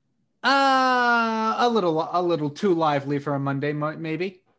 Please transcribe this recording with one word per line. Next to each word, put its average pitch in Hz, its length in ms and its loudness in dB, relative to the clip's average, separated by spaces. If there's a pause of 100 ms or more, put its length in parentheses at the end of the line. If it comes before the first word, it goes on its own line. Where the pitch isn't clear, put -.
(440)
Uh, 240 1120 2
a 240 120 2
little, 165 420 0
a 180 100 0
little 160 280 0
too 180 240 0
lively 147 460 0
for 143 160 -4
a 139 40 -2
Monday, 139 320 -2
mo-, 151 240 -4
maybe. 160 460 -6 (180)